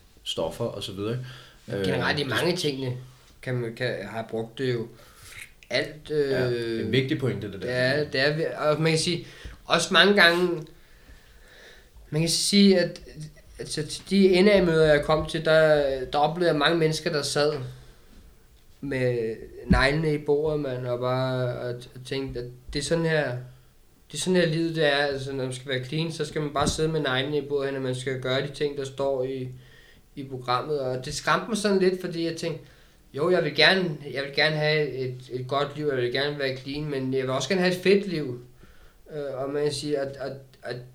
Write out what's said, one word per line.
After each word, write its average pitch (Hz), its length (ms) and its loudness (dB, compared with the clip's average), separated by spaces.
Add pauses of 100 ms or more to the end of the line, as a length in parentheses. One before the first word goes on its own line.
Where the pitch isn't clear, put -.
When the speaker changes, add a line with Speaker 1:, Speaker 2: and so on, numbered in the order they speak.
(240)
Speaker 1:
stoffer 85 420 -4
og 101 180 -8
så - 80 -10
videre, 101 200 -6
ikke? 127 140 -6 (420)
Speaker 2:
Men 98 180 -4
generelt 139 340 0
i 143 40 -2
Speaker 1:
Øh, 135 60 -4
Speaker 2:
mange 170 260 0
tingene 131 380 -4 (480)
kan 127 140 -4
man, 117 200 -4
kan, 120 200 -4 (140)
har 107 80 -10
jeg 113 120 -6
brugt 113 280 -8
det 127 160 0
jo. 113 140 -4 (840)
Alt, 147 360 -4
Speaker 1:
Ja, 135 400 0
Speaker 2:
øh, - 20 0
Speaker 1:
det 113 300 -2
er 113 40 -4
en - 60 -4
vigtig 131 280 2
pointe, 104 320 -4
det 92 100 -12
der. 123 100 -4
Speaker 2:
Ja, 127 320 2
det 135 180 -2
er 151 160 4
vi-, 160 60 -2 (140)
og 151 240 0
man 160 100 4
kan 156 80 2
sige, - 280 -4 (380)
også 165 280 0
mange 180 280 8
gange, 170 420 4 (1500)
man 151 120 0
kan 165 80 2
sige, 196 500 6
at, 165 220 -2 (580)
altså, - 280 -8
til - 220 -12
de 185 320 6
N 202 60 8
A-møder, 165 460 6
jeg 147 100 4
kom 160 220 2
til, 156 200 -4
der, 156 380 6 (220)
der 147 140 0
oplevede 165 320 2
jeg 151 80 2
mange 160 180 4
mennesker, 160 340 0
der 147 100 -2
sad 147 320 0 (1300)
med 123 540 0 (320)
neglene 147 460 4
i 147 40 0
bordet, 151 420 0
mand, 127 280 -4
og 123 120 -2
bare, 127 580 0
og, 123 120 -6
og 123 360 -12
tænkte, 135 340 -6
at 123 60 -8 (280)
det 147 60 -4
er 143 40 -2
sådan 165 220 0
her, 151 260 0 (800)
det 151 60 -10
er - 40 -4
sådan 180 200 0
her, 165 60 4
livet 160 280 -2
det 160 100 2
er. 143 120 4
Altså, 139 360 -2
når 135 100 -4
man 131 100 -4
skal - 160 -12
være 127 140 -2
clean, 160 280 -4
så 156 140 -6
skal 156 160 -4
man 147 120 -4
bare 143 140 0
sidde 156 220 0
med 160 100 -2
neglene 139 380 -2
i 143 40 0
bordet, 139 340 -2
og 135 60 -4
man 127 140 -2
skal 127 260 -6
gøre 131 200 0
de 147 60 -4
ting, 143 300 -4
der 139 60 -4
står 135 400 -2
i, 131 240 -6 (680)
i 143 80 -10
programmet. 135 560 -2
Og 127 260 -4
det 151 80 -8
skræmte 165 360 2
mig 214 80 0
sådan 196 220 2
lidt, 185 220 2
fordi 165 240 -4
jeg 160 100 -4
tænkte, 160 280 -6 (500)
"Jo, 147 180 0
jeg 170 120 4
vil 147 120 -2
gerne, 160 420 4 (160)
jeg 139 100 -4
vil 143 120 -10
gerne 156 200 4
have 151 360 2
et, 127 260 -6 (140)
et 127 160 -6
godt 139 200 0 (100)
liv, 151 100 -4
jeg 131 100 0
vil 123 160 0
gerne 143 260 -2
være 131 180 -4
clean, 143 320 -8
men 131 240 -2
jeg 131 80 0
vil 127 100 -2
også 131 180 -2
gerne 185 120 2
have 180 140 2
et 180 80 -6
fedt 196 240 4
liv." 151 320 -4 (760)
Øh, 135 280 -6
og 139 60 -6
man 147 140 -2
kan 147 100 0
sige, 147 240 -4
at, 135 220 -6
at, 135 120 -8 (320)
at 123 120 -8 (200)